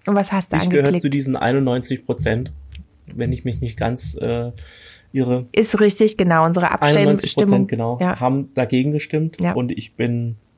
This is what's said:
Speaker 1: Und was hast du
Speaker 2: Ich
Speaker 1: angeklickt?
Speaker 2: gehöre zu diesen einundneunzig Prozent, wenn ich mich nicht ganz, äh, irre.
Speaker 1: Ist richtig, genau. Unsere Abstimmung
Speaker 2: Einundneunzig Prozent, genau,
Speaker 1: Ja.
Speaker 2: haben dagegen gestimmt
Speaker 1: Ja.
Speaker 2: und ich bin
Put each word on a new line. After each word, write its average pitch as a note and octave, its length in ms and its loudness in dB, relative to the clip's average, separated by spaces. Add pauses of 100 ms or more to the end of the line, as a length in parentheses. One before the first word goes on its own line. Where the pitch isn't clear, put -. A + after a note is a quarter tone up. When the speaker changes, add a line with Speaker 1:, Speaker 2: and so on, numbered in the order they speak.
Speaker 1:
Und G3+ 100 2
was G3 160 0
hast F#3+ 200 -4
du - 60 0
Speaker 2:
Ich D3+ 40 2
Speaker 1:
angeklickt? D3 280 2
Speaker 2:
gehöre F3 120 0
zu C#3+ 80 0
diesen C3+ 260 -2
einundneunzig B2+ 720 0
Prozent, A#2 480 -2 (640)
wenn A#2+ 160 -4
ich A#2+ 140 -6
mich A#2+ 160 -4
nicht A2+ 140 -6
ganz, A#2 380 -4
äh, A#2+ 380 -4 (600)
irre. B2+ 420 0
Speaker 1:
Ist A3 280 2
richtig, G#3+ 360 4
genau. E3 280 4
Unsere F3 240 2
Abstimmung D3 320 2
Speaker 2:
Einundneunzig G3+ 320 2
Prozent, G3+ 340 2
genau, A#2 320 -4
Speaker 1:
Ja. F3+ 200 -2
Speaker 2:
haben C3 340 0
dagegen C3 380 0
gestimmt D#3 500 -2
Speaker 1:
Ja. F3 120 0
Speaker 2:
und B2 180 -2
ich - 240 -10
bin A#2+ 400 -2 (220)